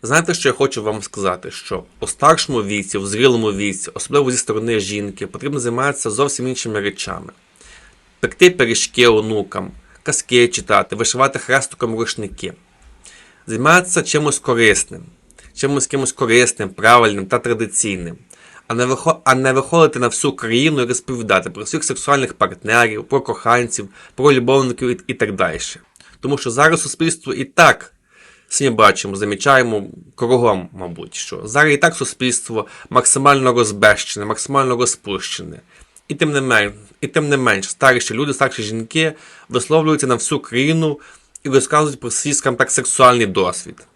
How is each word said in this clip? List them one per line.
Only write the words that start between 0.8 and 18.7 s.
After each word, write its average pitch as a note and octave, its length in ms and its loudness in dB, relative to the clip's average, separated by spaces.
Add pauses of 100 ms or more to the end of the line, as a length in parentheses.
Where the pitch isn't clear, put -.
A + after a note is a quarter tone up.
вам G#2+ 200 -4
сказати? F#2+ 480 -6
Що - 340 -10 (160)
у - 60 -6
старшому C#3+ 560 2
віці, G2+ 360 -4
в G2 80 -6
зрілому A2+ 460 2
віці, G2 420 -6
особливо C3+ 360 0
зі B2+ 60 -2
сторони A2+ 440 -2
жінки, G2+ 460 -8
потрібно C#3+ 340 -8
займатися A#2+ 500 -4
зовсім B2+ 380 -2
іншими A#2 320 -6
речами. G2 520 -8 (880)
Пекти F3+ 300 4
пиріжки B2 580 2
онукам, G#2+ 640 0 (320)
казки B2 460 2
читати, G2+ 480 0
вишивати C3 420 0
хрестиком B2 600 -2
рушники. G2+ 540 -8 (960)
Займатися E3+ 560 0
чимось D3 360 -2
корисним. G#2+ 640 0 (520)
Чимось, C#3 320 -2
кимось C3+ 260 -4
корисним, A#2 560 2
правильним G#2 580 4
та A#2+ 120 -2
традиційним. G#2 800 -4 (520)
А A2+ 60 -4